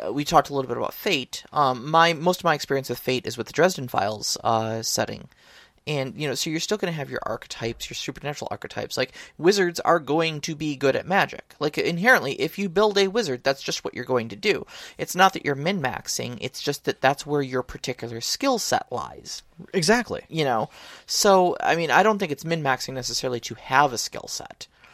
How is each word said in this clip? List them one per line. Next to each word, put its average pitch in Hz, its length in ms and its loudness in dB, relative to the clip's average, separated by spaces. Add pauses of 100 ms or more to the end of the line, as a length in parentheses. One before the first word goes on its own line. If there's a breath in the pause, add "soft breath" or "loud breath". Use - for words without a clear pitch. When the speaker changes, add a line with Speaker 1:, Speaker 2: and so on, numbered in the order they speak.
(120)
Speaker 1:
we 147 140 -2
talked 151 240 4
a 143 60 -4
little 131 120 -2
bit 120 100 -4
about - 180 -4
Fate. - 480 -4 (100)
Um, 131 380 0
my, 165 220 6
most 175 260 0
of - 40 -14
my 165 120 4
experience 139 340 -2
with 120 80 -2
Fate 127 300 -2
is 117 100 -6
with 113 80 -4
the - 80 -10
Dresden 175 340 2
Files, 107 560 -2
uh, 113 380 2
setting. - 480 -4 (580 soft breath)
And, 135 320 -4
you 147 80 -4
know, 127 60 -2
so - 160 -4
you're 156 100 -2
still 208 200 -2
gonna 180 140 -2
have 139 180 -8
your 127 160 -6
archetypes, - 640 -6
your - 40 -12
supernatural - 540 -8
archetypes. - 480 -8
Like, 127 140 -2 (260 loud breath)
wizards 175 440 2
are 170 180 4
going 151 420 0
to 160 140 -6
be 147 200 -4
good 135 200 2
at - 100 -4
magic. - 540 -2
Like, 151 180 -2
inherently, 170 640 2
if 156 160 -2
you 196 120 -2
build 202 280 4
a 196 100 4
wizard, 185 360 -2
that's 135 180 0
just - 240 -4
what - 80 -6
you're 123 100 -6
going 120 260 0
to 101 60 -10
do. 190 300 0 (320 loud breath)
It's - 180 -6
not 185 180 6
that - 120 -6
you're 147 80 2
min-maxing, 135 880 -4
it's - 220 -8
just - 220 -2
that - 160 -2
that's 139 260 4
where 143 160 2
your 127 180 -2
particular 120 580 -8
skill 254 380 0
set - 340 0
lies. - 520 -10 (320)
Speaker 2:
Exactly. 196 520 2
Speaker 1:
You 156 180 0
know? 123 260 2 (340 loud breath)
So, 185 540 6
I - 160 2
mean, 165 160 0
I 147 100 6
don't 208 160 4
think 185 140 -4
it's 139 140 -8
min-maxing 147 500 -2
necessarily 123 460 -4
to - 120 -8
have 131 400 4
a 107 60 -4
skill - 280 -8
set. - 380 -12 (280 soft breath)